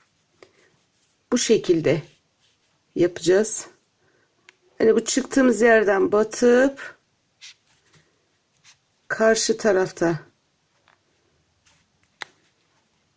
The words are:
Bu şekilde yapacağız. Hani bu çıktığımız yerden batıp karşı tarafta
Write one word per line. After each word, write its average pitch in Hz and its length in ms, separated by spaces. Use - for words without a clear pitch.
Bu 247 60
şekilde 165 640
yapacağız. 175 720
Hani 220 180
bu - 80
çıktığımız 254 580
yerden 202 500
batıp 240 840
karşı 220 480
tarafta 185 640